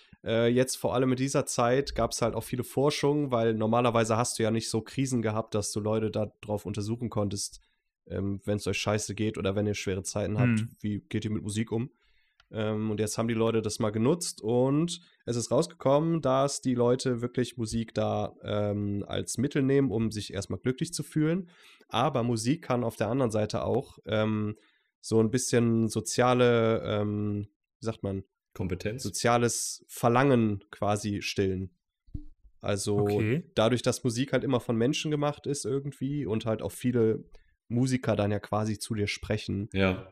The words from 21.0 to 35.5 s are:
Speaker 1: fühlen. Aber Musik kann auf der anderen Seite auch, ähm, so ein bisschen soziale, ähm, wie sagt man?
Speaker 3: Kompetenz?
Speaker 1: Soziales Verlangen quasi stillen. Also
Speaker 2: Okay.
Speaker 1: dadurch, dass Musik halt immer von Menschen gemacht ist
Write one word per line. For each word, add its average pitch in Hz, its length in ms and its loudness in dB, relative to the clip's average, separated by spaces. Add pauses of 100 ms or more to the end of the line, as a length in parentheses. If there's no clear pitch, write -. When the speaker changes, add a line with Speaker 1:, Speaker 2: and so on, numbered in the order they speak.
Speaker 1:
fühlen. 165 460 0 (400)
Aber 131 340 2
Musik 120 400 0
kann 120 200 0
auf 113 140 -4
der 104 120 0
anderen 123 220 2
Seite 107 320 0
auch, 110 420 -2
ähm, 107 520 0 (440)
so 110 200 2
ein 110 100 4
bisschen 117 560 2
soziale, 120 960 4
ähm, 104 640 -2 (320)
wie 110 60 -14
sagt 110 180 -6
man? 95 200 -4 (300)
Speaker 3:
Kompetenz? 95 500 -4
Speaker 1:
Soziales 117 840 0
Verlangen 117 840 2
quasi 104 520 -2
stillen. 95 480 -2 (920)
Also 104 380 0
Speaker 2:
Okay. 107 440 2 (120)
Speaker 1:
dadurch, 117 280 4
dass 123 200 -2
Musik 123 300 0
halt 131 100 0
immer 127 160 0
von 120 180 -2
Menschen 143 340 0
gemacht 147 360 -2
ist 143 180 -4